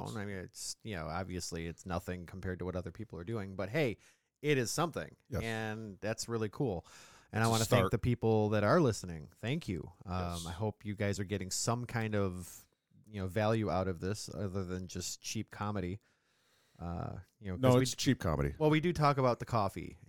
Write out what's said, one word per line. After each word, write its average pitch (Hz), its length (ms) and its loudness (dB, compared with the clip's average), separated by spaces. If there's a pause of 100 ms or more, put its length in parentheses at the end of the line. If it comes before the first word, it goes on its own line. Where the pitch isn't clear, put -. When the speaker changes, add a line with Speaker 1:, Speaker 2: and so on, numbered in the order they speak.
Speaker 1:
episodes. 113 120 -8
Speaker 2:
I 101 80 -6
mean, 101 120 -8
it's, - 460 -10
you 107 140 -6
know, 78 120 -4
obviously 87 580 -4
it's 82 180 -10
nothing 90 400 -4
compared 92 360 -6
to 90 40 -6
what 90 120 -4
other 87 140 -6
people 95 280 -12
are 87 60 -10
doing, 98 320 -6
but 98 120 -4
hey, 123 300 0 (420)
it 143 160 4
is 120 140 0
something, 131 440 -2 (140)
Speaker 1:
Yes. 101 140 -2
Speaker 2:
and 110 580 -4
that's 107 260 -4
really 113 220 0
cool. 101 380 -2 (440)
And 107 120 2
I - 20 6
Speaker 1:
It's 113 40 6
a - 20 6
Speaker 2:
wanna 113 160 4
thank 104 140 6
Speaker 1:
start. 95 100 4
Speaker 2:
the 113 80 0
people 110 520 4
that 104 140 4
are 143 160 6
listening. 90 480 0 (140)
Thank 139 260 -2
you. 85 240 -4 (140)
Um, 95 60 -4 (200)
Speaker 1:
Yes. 85 140 -6
Speaker 2:
I 98 60 -6
hope 104 340 -4
you 104 80 -4
guys 101 260 0
are 101 40 -2
getting 92 260 -4
some 120 340 0
kind 110 300 -2
of, 92 500 -2 (420)
you 107 140 -8
know, 92 60 -2
value 107 440 2
out 92 160 2
of 87 140 -2
this 95 320 -4
other 95 320 -2
than 90 240 -6
just - 320 -6
cheap - 300 -6
comedy. 101 500 -2 (800)
Uh, 85 300 -4 (300)
you 101 100 -8
know, 90 60 -4
Speaker 1:
No, 127 140 6
Speaker 2:
'cause 123 60 10
we 127 60 8
Speaker 1:
it's 131 100 2
Speaker 2:
d- - 40 -6
Speaker 1:
cheap - 240 2
comedy. 73 380 2
Speaker 2:
Well, 156 120 6
we 156 100 4
do 170 120 2
talk 143 260 4
about 127 220 4
the - 40 -6
coffee, 98 540 -2 (100)